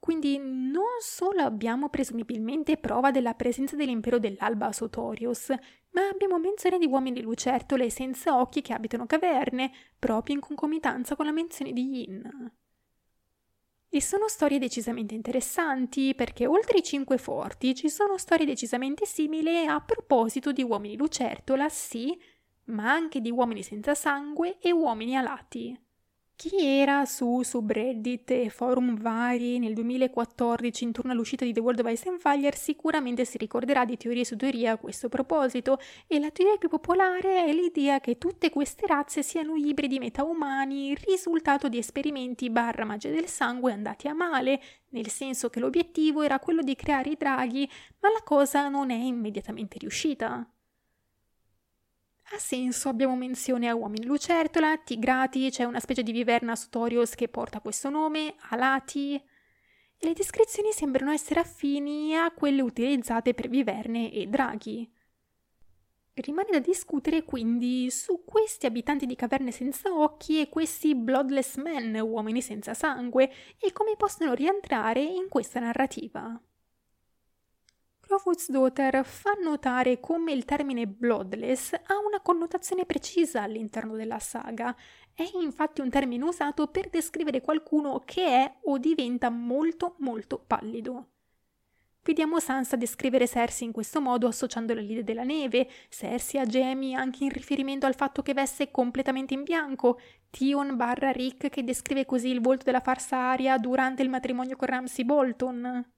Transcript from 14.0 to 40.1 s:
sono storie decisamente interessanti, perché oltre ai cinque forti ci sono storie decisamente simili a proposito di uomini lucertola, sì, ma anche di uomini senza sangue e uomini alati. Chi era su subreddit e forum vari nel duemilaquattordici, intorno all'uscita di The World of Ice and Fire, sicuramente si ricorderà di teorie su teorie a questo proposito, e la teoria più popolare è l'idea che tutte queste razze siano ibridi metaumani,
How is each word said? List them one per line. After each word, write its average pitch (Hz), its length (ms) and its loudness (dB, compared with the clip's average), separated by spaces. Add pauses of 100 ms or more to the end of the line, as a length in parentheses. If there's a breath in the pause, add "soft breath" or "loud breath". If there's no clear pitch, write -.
sono 403 260 0
storie 294 300 0
decisamente 233 560 -4
interessanti, 262 1040 0
perché 240 320 -2
oltre 403 300 4
ai 349 60 4
cinque 269 360 0
forti - 560 -2
ci 311 120 -2
sono 392 300 2
storie 320 300 2
decisamente 262 580 -2
simili 320 640 0
a 302 140 2
proposito 254 680 2
di 262 120 0
uomini 208 340 -2
lucertola, 269 720 0
sì, 277 500 -6 (460 soft breath)
ma 220 260 0
anche 311 300 0
di 226 80 -2
uomini 233 320 0
senza 214 320 -2
sangue 294 640 -2
e 349 140 2
uomini 254 440 2
alati. 247 640 -4 (640)
Chi 359 240 2
era 277 400 6
su 247 380 0
subreddit 233 880 -2
e 247 180 2
forum 247 500 0
vari 240 600 0
nel 220 160 0
duemilaquattordici, 233 1080 0
intorno 240 280 -4
all'uscita 240 340 -2
di 240 80 0
The 202 60 2
World 240 220 2
of 233 100 2
Ice 233 180 -4
and 359 80 -2
Fire, 285 380 2
sicuramente 285 720 0
si - 120 -10
ricorderà 247 480 2
di 240 100 -4
teorie 240 300 -2
su 240 120 -8
teorie 247 320 2
a 220 80 2
questo - 300 -8
proposito, 262 680 2 (300 loud breath)
e 311 100 2
la 294 140 0
teoria 392 260 4
più 349 100 0
popolare 370 800 2
è 302 80 4
l'idea 311 460 4
che 240 180 0
tutte 349 320 0
queste - 380 -2
razze 294 340 2
siano 311 340 -2
ibridi 285 440 0
metaumani, 277 960 -2